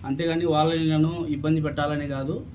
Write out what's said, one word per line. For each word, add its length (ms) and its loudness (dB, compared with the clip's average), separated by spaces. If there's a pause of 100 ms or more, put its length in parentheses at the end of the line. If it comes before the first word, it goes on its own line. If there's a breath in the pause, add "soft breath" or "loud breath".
అంతేగాని 400 -2
వాళ్ళని 440 2
నేను 400 2
ఇబ్బంది 320 0
పెట్టాలని 460 -2
కాదు. 480 -4